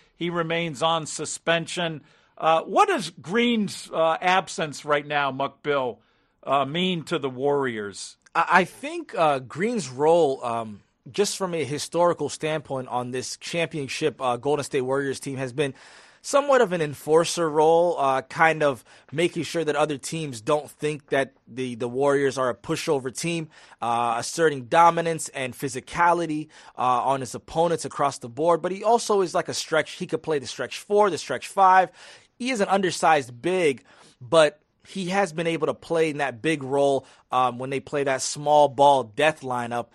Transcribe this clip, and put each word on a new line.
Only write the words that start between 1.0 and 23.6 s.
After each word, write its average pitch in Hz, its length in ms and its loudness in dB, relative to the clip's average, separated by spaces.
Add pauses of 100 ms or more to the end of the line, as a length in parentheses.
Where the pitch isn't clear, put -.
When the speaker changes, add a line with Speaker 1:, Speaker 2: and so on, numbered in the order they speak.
Speaker 1:
suspension. 165 960 -4 (360)
Uh, 160 240 2
what 359 260 2
does 226 220 -2
Green's, 214 840 -2
uh, 160 280 2
absence 180 640 0
right 147 200 0
now, 143 280 -2
Mukbil, 135 640 -4 (460)
uh, 135 200 2
mean 170 400 -2
to 170 140 -2
the 139 100 -2
Warriors? 127 880 -4 (160)
Speaker 2:
I, 165 180 0
I 180 140 6
think, 311 520 -10
uh, 151 240 2
Green's 165 480 -4
role, 143 560 2
um, 113 380 -6 (280)
just 196 260 -2
from 185 160 -6
a 165 120 -2
historical 156 640 -2
standpoint 151 580 -6
on 123 240 -6
this 123 280 -8
championship, 156 840 -4
uh, 123 140 0
Golden 143 260 0
State 135 200 -2
Warriors 135 360 -2
team 139 180 -8
has 131 160 -6
been 139 220 -4 (500)
somewhat 277 360 4
of 190 120 2
an 175 80 0
enforcer 156 680 2
role, 165 480 4
uh, 135 240 0
kind 160 400 2
of 139 220 2 (260)
making 165 320 -2
sure 165 220 -4
that 151 100 0
other 147 240 0
teams 147 420 -8
don't 147 300 -2
think 151 380 -6
that 135 240 0 (160)
the, 123 260 -6
the 120 140 -4
Warriors 139 500 2
are 131 100 2
a 117 60 -2
pushover 139 580 -4
team, 165 360 -6 (320)